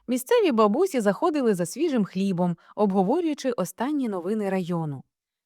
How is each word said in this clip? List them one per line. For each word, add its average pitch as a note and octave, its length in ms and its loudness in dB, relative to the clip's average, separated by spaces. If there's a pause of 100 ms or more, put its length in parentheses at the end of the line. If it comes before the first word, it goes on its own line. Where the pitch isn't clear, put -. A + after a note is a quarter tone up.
місцеві E4+ 440 2
бабусі A#3 480 2
заходили A#3 540 2
за F3 120 -2
свіжим C4 380 0
хлібом, F3+ 520 -2 (200)
обговорюючи A#3 760 0
останні B3+ 560 -4
новини G3 420 -2
району. E3 520 -2 (440)